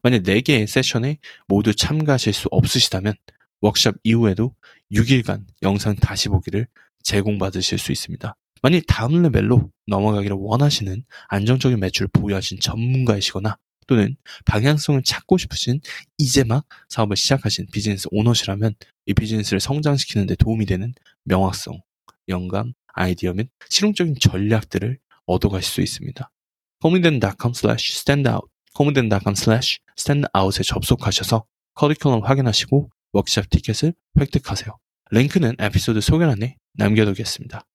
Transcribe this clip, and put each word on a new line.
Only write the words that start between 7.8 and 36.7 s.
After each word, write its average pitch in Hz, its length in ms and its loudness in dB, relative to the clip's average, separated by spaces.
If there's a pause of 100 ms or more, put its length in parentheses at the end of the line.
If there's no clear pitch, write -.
있습니다. - 440 -8 (260)
만약 160 260 4
다음 151 340 0
레벨로 117 500 2 (160)
넘어가기를 101 520 0
원하시는 113 640 -2 (260)
안정적인 123 500 2
매출을 95 320 -2
보유하신 98 480 -4
전문가이시거나 113 1000 -2 (300)
또는 117 280 2 (300)
방향성을 139 580 2
찾고 - 340 0
싶으신 - 440 -4 (360)
이제 135 260 2
막 120 220 0 (240)
사업을 104 260 0
시작하신 - 560 -2
비즈니스 101 400 -4
오너시라면 107 640 0 (300)
이 101 80 -2
비즈니스를 107 460 0
성장시키는 139 680 0
데 92 80 0
도움이 110 300 2
되는 98 280 -4 (300)
명확성, 95 560 -2 (480)
영감, 95 460 -4 (200)
아이디어 90 400 -2
및 113 160 -4 (200)
실용적인 185 500 0
전략들을 107 800 0 (260)
얻어가실 92 460 0
수 95 100 -4
있습니다. - 500 -8 (500)
코미덴닷컴 147 720 2
슬래시 - 460 -2
스탠드아웃 131 440 0 (320)
코문덴닷컴 117 600 2
슬래시 - 440 0 (180)
스탠드아웃에 98 680 0
접속하셔서 101 840 -2 (300)
커리큘럼 143 480 2
확인하시고 131 640 2 (240)
워크숍 101 360 0
티켓을 - 440 0 (260)
획득하세요. - 580 -4 (340)
링크는 135 480 2
에피소드 107 420 0
소개란에 139 560 0 (160)